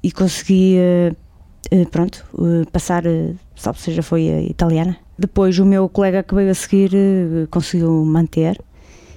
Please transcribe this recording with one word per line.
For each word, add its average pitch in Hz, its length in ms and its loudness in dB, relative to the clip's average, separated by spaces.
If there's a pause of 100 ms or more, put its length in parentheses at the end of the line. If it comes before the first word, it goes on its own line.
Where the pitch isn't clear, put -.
e 180 100 -2
consegui, 185 640 2
eh, 175 360 2 (580)
eh, 180 140 4
pronto, 165 400 -4 (140)
eh, 170 320 0
passar, 175 340 -2
eh, 165 280 -2 (220)
salvo - 240 -8
seja, 165 220 -4
foi 160 280 -2
a 156 120 -2
italiana. 165 560 -2 (200)
Depois 190 420 0
o 196 60 4
meu 190 220 2
colega 190 360 0
que - 100 -6
veio 196 160 2
a 190 40 0
seguir, 196 400 0
eh, 180 560 0
conseguiu 165 540 0
manter 160 560 0 (580)